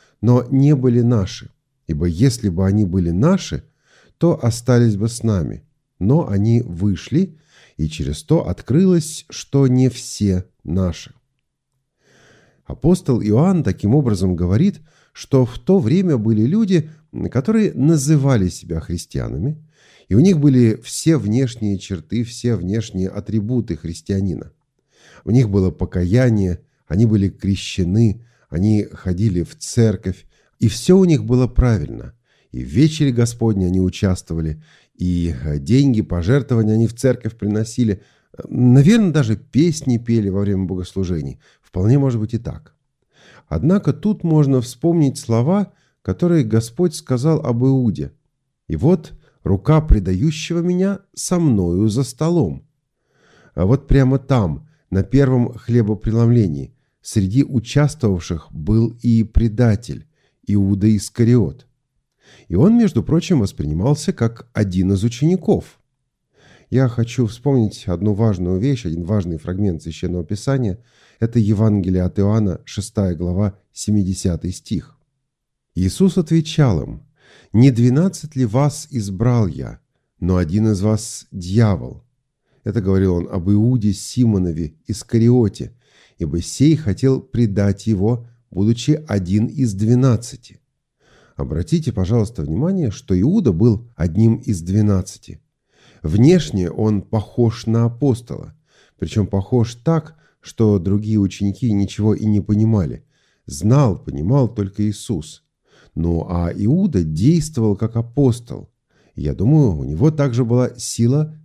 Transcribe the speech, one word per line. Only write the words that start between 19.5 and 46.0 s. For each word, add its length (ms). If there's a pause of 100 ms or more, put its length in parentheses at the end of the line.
и 60
у 60
них 200
были 420
все 340
внешние 600
черты, 460
все 320
внешние 520
атрибуты 680
христианина. 760 (720)
У 60
них 180
было 220
покаяние, 880 (280)
они 180
были 240
крещены, 960 (240)
они 420
ходили 520
в 120
церковь, 720 (320)
и 100
всё 300
у 80
них 180
было 220
правильно. 680 (380)
И 120
в 60
вечере 440
Господней 540
они 140
участвовали, 840 (320)
и, 400 (100)
э, 140
деньги, 420
пожертвования 760
они 120
в 80
церковь 420
приносили. 680 (460)
Наверное, 640
даже 240
песни 640
пели 320
во 100
время 240
богослужений. 720 (220)
Вполне 380
может 200
быть 140
и 60
так. 360 (720)
Однако 460
тут 320
можно 380
вспомнить 560
слова, 560 (260)